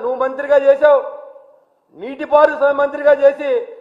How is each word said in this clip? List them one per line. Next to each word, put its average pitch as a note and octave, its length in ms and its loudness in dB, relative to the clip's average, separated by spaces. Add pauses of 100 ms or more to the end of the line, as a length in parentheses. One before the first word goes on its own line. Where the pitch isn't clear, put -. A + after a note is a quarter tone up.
నువ్వు B3 220 -6
మంత్రిగా C#4 340 -2 (100)
చేశావు, C#4 320 4 (1000)
నీటిపారుదల C#4+ 800 0
మంత్రిగా C#4+ 320 0 (100)
చేసి C#4 280 0 (300)